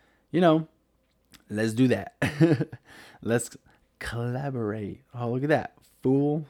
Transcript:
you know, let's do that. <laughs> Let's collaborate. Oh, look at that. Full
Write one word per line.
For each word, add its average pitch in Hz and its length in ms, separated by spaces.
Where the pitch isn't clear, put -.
you 165 80
know, 160 280
let's 110 240
do 127 140
that. 104 280
<laughs> - 200
Let's 120 360
collaborate. 120 1000
Oh, 120 180
look 127 120
at 147 60
that. 131 240
Full 143 460